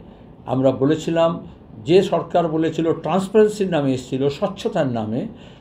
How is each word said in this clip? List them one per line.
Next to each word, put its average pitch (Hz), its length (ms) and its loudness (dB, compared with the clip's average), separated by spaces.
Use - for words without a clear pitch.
আমরা 131 260 2
বলেছিলাম, 156 760 0
যে 185 180 6
সরকার 170 440 0
বলেছিল 160 460 0
ট্রান্সপারেন্সির 196 760 2
নামে 143 240 0
এসেছিল, 127 360 -2
স্বচ্ছতার 190 580 -2
নামে, 117 400 -2